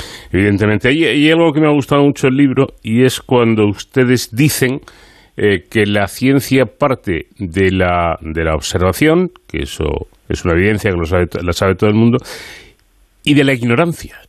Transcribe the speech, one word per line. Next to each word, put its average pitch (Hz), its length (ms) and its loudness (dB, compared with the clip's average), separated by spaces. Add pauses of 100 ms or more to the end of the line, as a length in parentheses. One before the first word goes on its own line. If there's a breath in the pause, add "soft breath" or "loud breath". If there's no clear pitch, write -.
(320 loud breath)
Evidentemente. 104 580 0
Hay, 160 140 2
hay 147 280 2
algo 165 200 2
que 147 80 -2
me 156 80 2
ha 147 60 2
gustado 143 300 2
mucho 143 240 0
el 131 100 0
libro 135 300 2 (140)
y 117 220 0
es 127 180 2
cuando 113 460 2
ustedes 123 680 -2
dicen, 135 460 0 (580 soft breath)
eh, 98 320 0
que 107 160 0
la 101 220 0
ciencia 131 580 0
parte 107 600 -4 (120)
de 95 340 0
la, 87 500 0
de 80 240 -6
la 78 100 0
observación, 151 760 0 (180)
que 71 140 -6
eso - 200 -10 (460)
es 80 160 -6
una 85 80 2
evidencia 101 380 0
que 87 60 -2
lo 85 80 -4
sabe, 90 200 0 (180)
la 87 80 -4
sabe 95 240 0
todo 107 140 0
el 104 80 2
mundo, 117 220 2 (1080 loud breath)
y 147 60 2
de 139 100 4
la 135 100 0
ignorancia. 123 600 -2 (140)